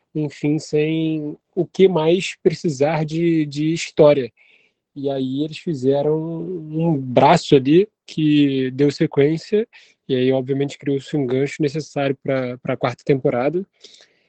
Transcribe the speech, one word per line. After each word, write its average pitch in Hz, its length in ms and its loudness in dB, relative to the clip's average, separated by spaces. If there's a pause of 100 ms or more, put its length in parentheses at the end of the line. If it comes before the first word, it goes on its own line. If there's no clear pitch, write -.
(140)
um 151 160 -4
fim 151 280 -2
sem 156 800 -4 (180)
o 170 120 -2
que - 220 4
mais 170 540 0
precisar 156 600 0
de, 160 400 0
de 151 300 -4
história. 147 580 4 (600)
E 139 160 -6
aí 135 340 -4
eles 156 140 -10
fizeram 143 580 0
um 165 800 -4
braço 135 580 4
ali 147 320 4 (200)
que 143 640 0
deu 139 200 0
sequência, 160 800 0 (400)
e 135 60 0
aí, 127 160 2
obviamente, 135 480 -2
criou-se 139 380 -4
um 139 100 0
gancho 131 340 -2
necessário 139 640 -4
pra, 127 360 -4
pra - 180 -6
quarta 123 280 -6
temporada, 143 600 0 (640)